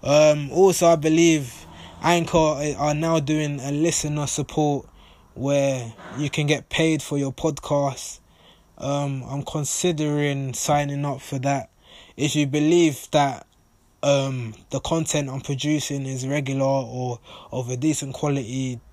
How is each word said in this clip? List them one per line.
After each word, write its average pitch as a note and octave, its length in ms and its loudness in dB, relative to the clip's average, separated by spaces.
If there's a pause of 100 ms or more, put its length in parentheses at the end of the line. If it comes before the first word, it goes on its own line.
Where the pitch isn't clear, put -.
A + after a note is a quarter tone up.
Um, D3 480 6
also, F3+ 340 6
I E3+ 80 8
believe D#3 720 2 (340)
Anchor E3+ 360 2
are D3+ 580 2
now E3 240 2
doing D3 400 -2
a C3+ 140 -6
listener D3+ 560 -2
support D3 580 -2 (480)
where C3+ 580 -2 (240)
you C#3+ 140 -2
can D3+ 160 -2
get D3 220 -2
paid D#3+ 340 0
for D3 160 -4
your C3+ 140 -2
podcast. C#3+ 880 -4 (580)
Um, C#3 500 -4
I'm C#3 140 -6
considering D3 1120 -2
signing C#3+ 500 0
up C#3 160 -4
for C3+ 200 -8
that. C#3 300 -2 (460)
If D3 200 0
you D3 100 2
believe D3+ 640 2
that C#3+ 380 0 (580)
um, C3+ 480 0 (160)
the C#3 80 -4
content D#3 500 -2
I'm C3+ 120 -6
producing C#3 640 -2
is C3 200 -6
regular C3+ 380 -2
or B2+ 540 -2 (320)
of B2 200 -6
a B2+ 60 -4
decent C#3 380 -2
quality C3 680 -4 (120)